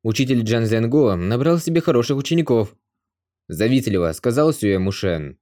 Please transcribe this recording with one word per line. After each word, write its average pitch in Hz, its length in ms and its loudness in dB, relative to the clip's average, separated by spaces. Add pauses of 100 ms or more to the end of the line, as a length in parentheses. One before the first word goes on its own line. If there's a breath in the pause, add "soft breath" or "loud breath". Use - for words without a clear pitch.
Учитель 120 400 0
Джан 113 220 0
Зенго 113 500 2
набрал 120 420 0
себе 165 220 0
хороших 135 360 0
учеников», 135 600 0 (720)
завистливо 98 640 0
сказал 135 400 0
Сюэ 101 260 0
Мушен. 90 640 -4